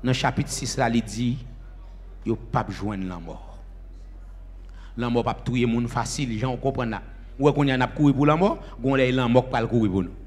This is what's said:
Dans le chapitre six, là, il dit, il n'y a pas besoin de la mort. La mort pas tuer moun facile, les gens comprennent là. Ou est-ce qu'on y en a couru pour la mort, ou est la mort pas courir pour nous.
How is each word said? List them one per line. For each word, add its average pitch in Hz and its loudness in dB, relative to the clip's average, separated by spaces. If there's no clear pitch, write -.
Dans 123 2
le 127 4
chapitre - 0
six, - -6
là, 123 4
il 117 4
dit, 120 -2
il 113 0
n'y 110 0
a - -12
pas 123 2
besoin 98 -4
de 95 -4
la 87 -8
mort. 82 -14
La 120 0
mort 120 4
pas 117 0
tuer 120 2
moun 117 2
facile, 123 -2
les 110 -4
gens 123 -2
comprennent 123 -2
là. 101 -6
Ou 139 6
est-ce 143 4
qu'on 143 4
y 135 4
en 127 2
a 123 6
couru 143 4
pour 135 4
la 151 6
mort, 196 4
ou 135 4
est 127 6
la 127 2
mort 123 4
pas 117 0
courir 110 2
pour 95 2
nous. 87 -6